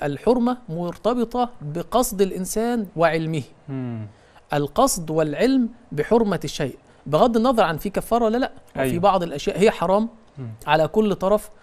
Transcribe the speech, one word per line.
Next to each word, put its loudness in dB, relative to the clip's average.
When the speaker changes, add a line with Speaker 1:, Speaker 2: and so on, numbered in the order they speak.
Speaker 1:
الحرمة 0
مرتبطة -4
بقصد -2
الإنسان -2
وعلمه. 0
Speaker 2:
مم. -8
Speaker 1:
القصد 0
والعلم 2
بحرمة 2
الشيء، -6
بغض 4
النظر 4
عن -2
في -4
كفارة 0
ولا 0
لا. -2
وفي -8
Speaker 2:
أيوة. 0
Speaker 1:
بعض 4
الأشياء -6
هي 6
حرام 0
Speaker 2:
مم. -10
Speaker 1:
على 4
كل 2
طرف، 0